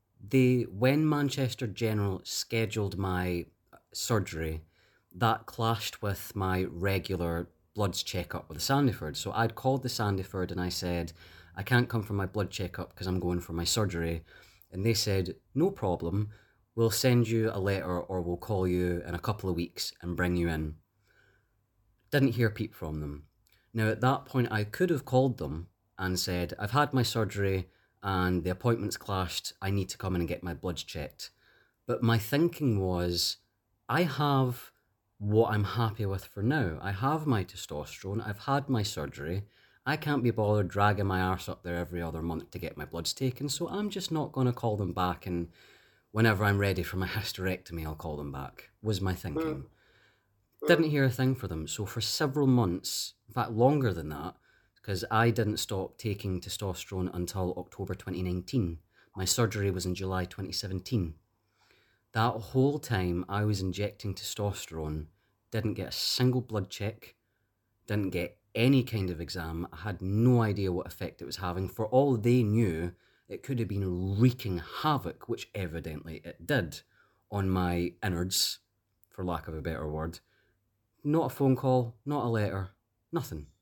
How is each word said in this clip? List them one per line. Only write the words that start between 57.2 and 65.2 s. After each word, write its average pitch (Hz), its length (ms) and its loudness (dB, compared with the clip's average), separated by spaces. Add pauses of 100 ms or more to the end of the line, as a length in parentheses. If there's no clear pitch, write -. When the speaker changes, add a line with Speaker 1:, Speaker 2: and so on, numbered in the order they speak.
Speaker 1:
October - 380 -8
twenty 90 280 -6
nineteen. 90 580 0 (360)
My 95 80 -2
surgery 101 460 2
was 90 160 -2
in 90 80 -2
July 92 320 -2
twenty - 260 -10
seventeen. 92 640 -4 (1000)
That 113 200 2
whole 131 460 2
time 90 500 0
I 104 160 0
was 104 160 2
injecting 98 540 -4
testosterone, 78 920 -4 (440)